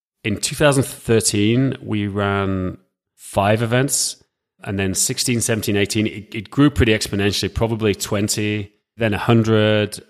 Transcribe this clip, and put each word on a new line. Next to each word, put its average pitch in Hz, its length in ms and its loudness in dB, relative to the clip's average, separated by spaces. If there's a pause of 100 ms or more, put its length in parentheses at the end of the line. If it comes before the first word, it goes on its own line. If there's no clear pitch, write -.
(260)
In 104 160 -4
two - 140 -6
thousand 139 280 4
thirteen, 113 960 0
we 104 260 -4
ran 98 680 -2 (380)
five 104 460 0
events. 123 600 -2 (400)
And 101 160 -6
then 98 160 0
sixteen, 123 460 -2
seventeen, 107 380 0
eighteen, 107 300 0
it, - 280 -12
it 107 140 -10
grew 143 200 4
pretty 127 220 2
exponentially, 101 600 0
probably 110 420 0
twenty, 104 800 -4 (240)
then 110 160 0
a 98 40 -2
hundred, 107 920 2